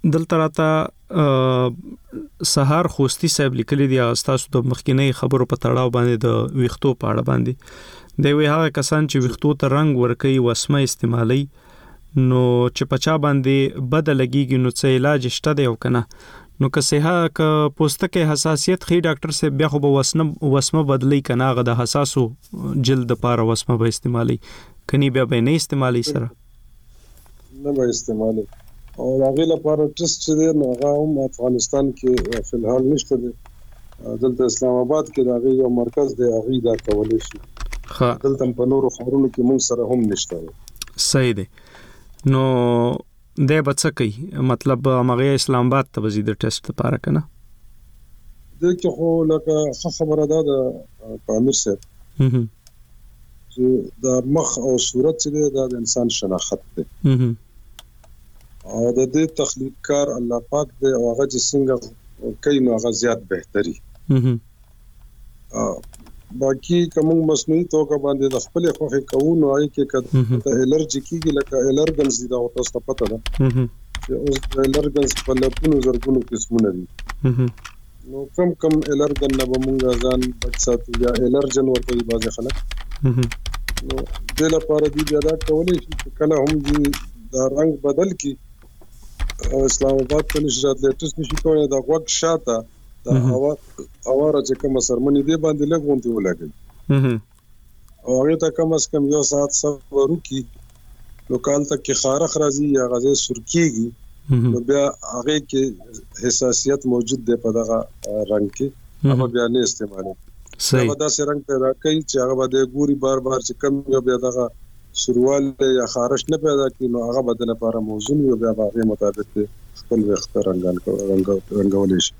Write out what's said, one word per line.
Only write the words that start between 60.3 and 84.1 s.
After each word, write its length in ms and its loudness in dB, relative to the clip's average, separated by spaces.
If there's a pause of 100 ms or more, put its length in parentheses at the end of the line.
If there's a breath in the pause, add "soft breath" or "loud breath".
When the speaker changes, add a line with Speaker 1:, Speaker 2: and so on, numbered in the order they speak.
Speaker 2:
پاک 180 -2 (140)
دی، 160 2
او 140 0
هغه 200 0
چې 80 -2 (100)
څنګه 260 2 (680)
کوي، 220 2
نو 120 4
هغه 140 0 (100)
زیات 180 0 (100)
بهتري. 460 -4 (340)
Speaker 1:
مهم. 260 2 (1200)
Speaker 2:
آ، 80 -2 (800)
باقي 380 0 (140)
که 80 2
موږ 180 4 (120)
مصنوعي 340 0 (100)
توګه 200 2 (100)
باندې 200 0 (100)
د 100 0
خپلې 320 0
خوښې 240 -2 (100)
کوو، 200 2 (100)
نو 120 4
هغې 220 2
کې 160 0
که 60 0 (200)
Speaker 1:
مهم. 220 2
Speaker 2:
د 80 -4
الرجي 600 0
کېږي، 300 -2
لکه 180 -4 (140)
الرګنز 520 2
دي، 60 -10
دا 140 -2
خو 140 -2
تاسو 200 -4
ته 120 -4
پته 240 -2
ده. 60 -6 (280)
Speaker 1:
مهم. 200 0 (380)
Speaker 2:
چې 80 -8
اوس 260 -2 (160)
د 60 -2
الرګنز 520 0 (140)
په 160 -2
لکونو 400 0
زرګونو 380 0 (120)
قسمونه 380 0
دي. 160 -4 (380)
Speaker 1:
مهم. 260 2 (600)
Speaker 2:
نو 160 -8 (100)
کم 140 2 (120)
کم 120 2 (200)
الرګن 460 0
نه 60 0
به 200 -2
موږ 120 0 (260)
ځان 180 2 (200)
بچ 140 -6 (100)
ساتو، 260 -2 (100)
یا 80 2
الرجن 600 0
ورته 220 -2
وایي 200 -2
بعضې 260 -2
خلک. 180 -6 (480)
Speaker 1:
مهم. 240 2 (600)
Speaker 2:
نو 80 -4 (420)